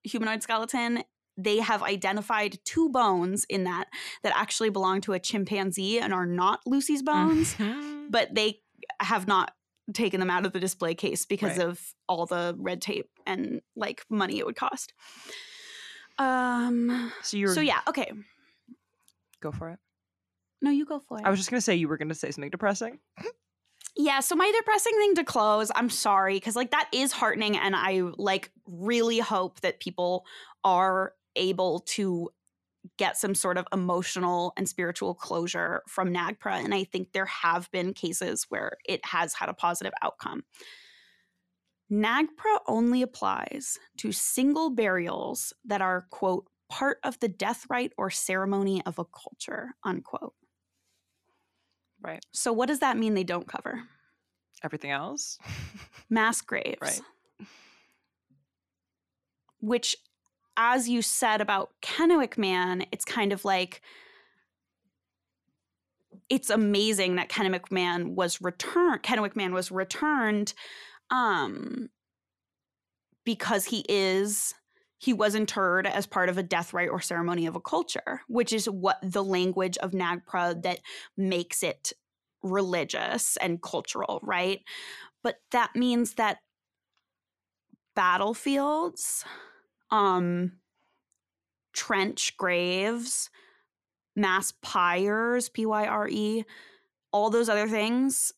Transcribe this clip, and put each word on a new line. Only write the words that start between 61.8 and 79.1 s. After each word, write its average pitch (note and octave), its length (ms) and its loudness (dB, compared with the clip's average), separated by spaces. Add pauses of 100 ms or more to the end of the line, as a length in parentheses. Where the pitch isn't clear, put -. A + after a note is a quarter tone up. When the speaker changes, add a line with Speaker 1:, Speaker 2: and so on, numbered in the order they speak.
Speaker 1:
Kennewick D#4+ 540 4
Man, F#3 540 2
it's - 140 -6
kind G3+ 280 0
of F#3+ 120 -4
like, F#3 360 0 (2500)
it's - 220 0
amazing G3+ 640 2
that F3+ 120 -2
Kennewick F#3 420 -2
Man F3+ 440 -2
was F3+ 260 0
return-, B3+ 600 0
Kennewick G#3+ 360 -2
Man F#3+ 160 -2
was F#3 180 -2
returned, G#3 840 0 (560)
um, G3 800 -2 (1400)
because G3+ 420 0
he - 220 -4
is, G3 680 2 (440)
he - 140 2
was G#3 220 2
interred F#3+ 520 2
as G3 200 0
part F#3 220 2
of F3+ 100 0
a G3 40 -2
death F3 300 -2
rite F3 160 0
or F#3 120 -2
ceremony E3+ 460 -2
of E3 100 -4
a F3+ 40 -6
culture, - 680 -4
which A#3 240 0
is A3 160 0
what F#3+ 340 0
the F#3+ 200 -2